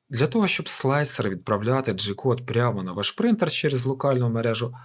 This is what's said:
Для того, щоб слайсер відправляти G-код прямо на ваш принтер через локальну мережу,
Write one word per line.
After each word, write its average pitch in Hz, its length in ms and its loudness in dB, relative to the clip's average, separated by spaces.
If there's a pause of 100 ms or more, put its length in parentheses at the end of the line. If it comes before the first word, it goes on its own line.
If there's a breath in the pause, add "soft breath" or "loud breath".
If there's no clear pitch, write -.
Для 131 180 0
того, 208 200 2
щоб - 220 -2
слайсер 135 600 0
відправляти 107 640 0
G-код 107 520 -2
прямо 117 380 0
на 90 80 -6
ваш 98 200 -4
принтер 220 400 2
через 135 340 0
локальну 131 440 0
мережу, 113 560 -2